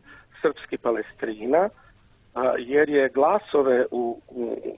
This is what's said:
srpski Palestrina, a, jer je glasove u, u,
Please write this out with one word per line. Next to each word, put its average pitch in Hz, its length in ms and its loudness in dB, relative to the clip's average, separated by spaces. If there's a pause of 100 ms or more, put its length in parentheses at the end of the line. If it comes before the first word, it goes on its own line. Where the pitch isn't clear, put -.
(420)
srpski - 360 -4
Palestrina, 113 920 -2 (640)
a, 127 240 0
jer 139 300 0
je 139 200 2
glasove 135 800 2
u, 120 380 -4
u, 117 300 -6 (200)